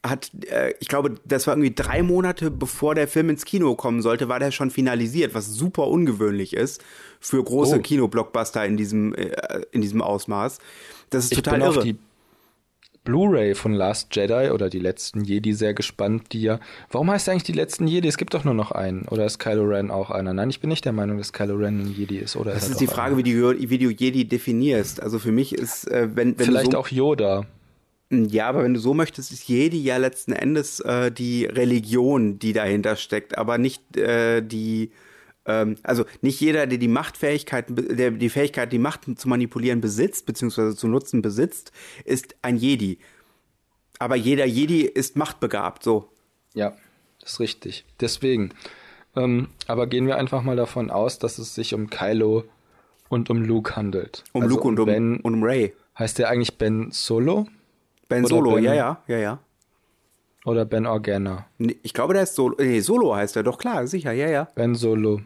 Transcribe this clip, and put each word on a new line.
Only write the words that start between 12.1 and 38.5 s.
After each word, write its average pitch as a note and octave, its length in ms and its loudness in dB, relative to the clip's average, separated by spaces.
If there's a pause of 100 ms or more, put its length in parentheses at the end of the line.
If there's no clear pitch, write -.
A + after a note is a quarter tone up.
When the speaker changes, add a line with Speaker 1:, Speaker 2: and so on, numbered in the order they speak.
Speaker 2:
Blu-ray B2+ 500 4
von G#2+ 200 0
Last G2+ 420 0
Jedi A2+ 340 2
oder G2 200 0
Die F#2 80 -6
letzten F#2 460 -4
Jedi G#2 280 0
sehr G#2 220 0
gespannt, G#2 580 -4
die A2+ 100 -4
ja, A2 160 0 (320)
warum D#3 200 0
heißt G3+ 160 0
der F#3 60 0
eigentlich F3+ 120 0
Die F3+ 80 -6
letzten D#3+ 340 -2
Jedi? F3+ 220 2
Es - 80 0
gibt - 160 -6
doch D3 120 -4
nur C3+ 100 2
noch G#2+ 180 -2
einen. F#2+ 360 -4
Oder A2 180 0
ist - 120 -4
Kylo G#2+ 260 0
Ren G2+ 260 0
auch G2 200 -4
einer? F#2+ 220 -2
Nein, G2 160 -2
ich C3 120 -6
bin D3+ 100 -2
nicht D#3+ 160 -4
der A#2+ 80 -2
Meinung, G#2 240 -2
dass G2+ 160 -10
Kylo G2+ 220 -2
Ren G#2 240 0
ein G2+ 140 -4
Jedi G2+ 240 -4
ist. G2 180 -8
Oder G#2 180 -4
Speaker 1:
Das G2+ 100 -4
Speaker 2:
ist F#2+ 40 -4
er C3+ 40 -4
Speaker 1:
ist B2 80 -2
die C3+ 60 4
Speaker 2:
doch - 80 -2
Speaker 1:
Frage, C3 220 0
Speaker 2:
einer? C3 80 2
Speaker 1:
wie B2 100 2
du, A#2+ 360 2
wie B2+ 80 2
du B2 120 2
Jedi B2+ 360 0
definierst. A#2+ 760 0
Also A2+ 160 -2
für A2 140 0
mich C3 220 0
ist, - 340 -6
äh, A#2 260 0
wenn, A#2+ 240 2
wenn B2 80 2
Speaker 2:
Vielleicht B2+ 220 4
Speaker 1:
du B2+ 40 4
so - 60 2
Speaker 2:
auch C3 100 -4
Yoda. B2 560 2 (680)
Speaker 1:
Ja, A2 380 2
aber C3+ 140 0
wenn B2 120 4
du A#2 60 0
so B2+ 140 2
möchtest, D3+ 380 -2
ist - 160 -16
Jedi D3+ 340 2
ja B2+ 160 0
letzten C3 340 -2
Endes, C#3+ 480 -2
äh, A#2+ 300 0
die A#2+ 360 -2
Religion, A#2+ 920 2
die A2 140 -2
dahinter G#2 440 2
steckt, - 400 -4
aber A2+ 220 0
nicht, - 380 -2
äh, A#2 440 2
die, A2 520 -4 (540)
ähm, G#2+ 360 0
also A#2 220 0 (160)
nicht C#3 200 0
jeder, D3+ 260 2
der B2+ 120 -2
die A#2+ 80 0
Machtfähigkeiten C3 880 -2
be-, A#2+ 220 -2
der B2 160 2
die A2+ 160 0
Fähigkeit, C#3+ 440 -2